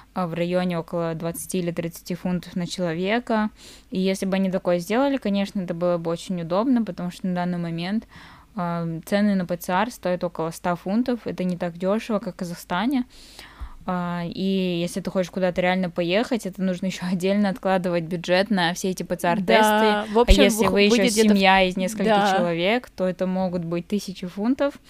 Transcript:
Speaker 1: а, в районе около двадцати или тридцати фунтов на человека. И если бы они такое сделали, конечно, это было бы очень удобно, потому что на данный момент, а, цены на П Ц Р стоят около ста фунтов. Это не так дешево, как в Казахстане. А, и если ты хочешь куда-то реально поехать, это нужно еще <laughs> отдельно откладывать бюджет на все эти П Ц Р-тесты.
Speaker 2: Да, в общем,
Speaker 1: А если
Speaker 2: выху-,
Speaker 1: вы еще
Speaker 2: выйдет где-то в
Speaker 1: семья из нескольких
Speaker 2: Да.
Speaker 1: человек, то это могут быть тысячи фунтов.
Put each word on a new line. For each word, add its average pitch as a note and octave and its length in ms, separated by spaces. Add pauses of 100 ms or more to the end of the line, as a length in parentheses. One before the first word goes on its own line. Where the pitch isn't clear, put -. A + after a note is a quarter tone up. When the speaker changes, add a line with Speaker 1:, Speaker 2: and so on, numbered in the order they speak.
(140)
Speaker 1:
а, F#3 120
в E3 80
районе F3 460
около E3 360
двадцати E3+ 440
или F3 120
тридцати E3+ 440
фунтов F3+ 400
на F3 100
человека. G3+ 840 (420)
И F#3+ 80
если F#3+ 260
бы G3 120
они F#3+ 120
такое F3+ 300
сделали, B3+ 380
конечно, G3+ 420
это F3 140
было F3 240
бы E3+ 120
очень E3+ 320
удобно, A3 440
потому F3 260
что - 160
на F3+ 80
данный F3+ 240
момент, F3 480 (480)
а, E3+ 320 (180)
цены G3+ 300
на F#3 100
П F3 120
Ц - 160
Р G#3 180
стоят F3+ 320
около E3 280
ста F3 240
фунтов. A3 520
Это F3+ 160
не F3+ 140
так E3+ 200
дешево, G3+ 420
как F3+ 160
в - 20
Казахстане. G3+ 640 (840)
А, F3 360
и F#3 560
если F3 180
ты F#3 100
хочешь F#3 220
куда-то F#3 300
реально F#3 280
поехать, F#3+ 560
это F#3 160
нужно F#3 260
еще F3+ 180
<laughs> F3+ 40
отдельно G3 400
откладывать F3+ 540
бюджет F3 460
на F3+ 240
все F#3 160
эти F#3 140
П F3 120
Ц F3+ 140
Р-тесты. F#3+ 240
Speaker 2:
Да, G#3+ 580
в G#3+ 80
общем, B3 220
Speaker 1:
А - 20
если A3+ 220
Speaker 2:
выху-, F#3+ 80
Speaker 1:
вы G3+ 80
еще G#3 160
Speaker 2:
выйдет A3 160
где-то A3 160
в - 80
Speaker 1:
семья F#3+ 260
из F#3 140
нескольких F#3+ 300
Speaker 2:
Да. G3+ 300
Speaker 1:
человек, F3+ 520
то - 180
это F#3 200
могут F#3 360
быть E3+ 240
тысячи G3 400
фунтов. B3 500 (120)